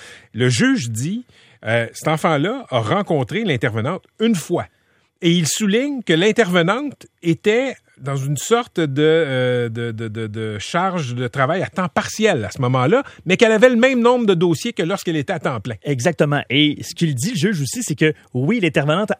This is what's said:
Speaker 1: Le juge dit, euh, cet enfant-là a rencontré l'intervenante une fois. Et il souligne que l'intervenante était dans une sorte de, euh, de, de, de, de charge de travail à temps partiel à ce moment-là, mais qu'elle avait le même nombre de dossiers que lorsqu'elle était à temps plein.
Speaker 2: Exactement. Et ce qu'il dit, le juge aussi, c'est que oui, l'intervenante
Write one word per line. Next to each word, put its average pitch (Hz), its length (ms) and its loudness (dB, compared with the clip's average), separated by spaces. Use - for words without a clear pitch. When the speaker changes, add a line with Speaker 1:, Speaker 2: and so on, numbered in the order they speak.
Speaker 1:
Le 123 140 0
juge 160 420 2
dit, 156 360 -6
euh, 117 260 0
cet - 160 -8
enfant-là 165 640 0
a 127 100 0
rencontré 156 640 0
l'intervenante 113 600 -2
une 226 140 2
fois. 160 320 -4
Et 170 100 2
il 175 140 2
souligne 226 580 -2
que 175 100 0
l'intervenante 196 920 0
était 214 540 0
dans 139 160 -6
une 139 220 -4
sorte 233 420 -2
de, 147 240 0
euh, 127 640 2
de, 117 220 -6
de, 113 160 -8
de, 110 200 -8
de 107 320 -8
charge 175 540 -4
de 123 140 -4
travail 143 340 0
à 127 60 -4
temps 185 220 -4
partiel 196 560 0
à 87 40 -8
ce - 120 -8
moment-là, 131 420 2
mais 190 100 2
qu'elle 220 160 6
avait 220 180 6
le 247 60 4
même 247 240 4
nombre 240 260 4
de 196 80 4
dossiers 175 380 0
que 196 120 -4
lorsqu'elle 170 340 -2
était 147 160 -4
à 165 60 -4
temps 131 200 -4
plein. 113 240 -8
Speaker 2:
Exactement. 143 640 0
Et 147 320 4
ce - 140 -12
qu'il 156 200 0
dit, 143 160 -4
le 254 40 -6
juge 170 260 0
aussi, 220 220 -6
c'est 156 120 -6
que 156 180 4
oui, 160 280 0
l'intervenante 160 580 0